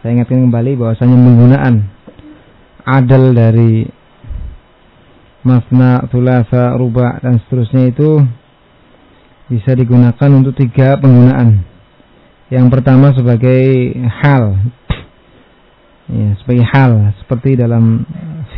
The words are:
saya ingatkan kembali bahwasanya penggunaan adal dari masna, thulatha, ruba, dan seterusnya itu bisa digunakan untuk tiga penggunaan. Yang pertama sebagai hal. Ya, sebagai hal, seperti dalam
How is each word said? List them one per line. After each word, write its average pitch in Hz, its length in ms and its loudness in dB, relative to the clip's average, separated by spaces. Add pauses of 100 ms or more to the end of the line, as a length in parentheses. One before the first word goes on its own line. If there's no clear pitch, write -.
saya 117 160 -4
ingatkan 127 320 0
kembali 120 320 -4
bahwasanya 117 320 0
penggunaan 123 600 4 (1120)
adal 131 480 2
dari 113 480 2 (1600)
masna, 127 640 0
thulatha, 123 640 -2
ruba, 123 480 -4
dan 123 240 0
seterusnya 127 480 -2
itu 151 240 0 (1300)
bisa 127 320 -4
digunakan 123 560 2
untuk 135 240 0
tiga 135 400 0
penggunaan. 123 720 2 (840)
Yang 127 160 2
pertama 131 480 2
sebagai 127 800 0 (160)
hal. 117 500 -2 (1500)
Ya, 104 320 -4
sebagai 123 220 0
hal, 113 580 0
seperti 131 320 -4
dalam 117 480 0 (540)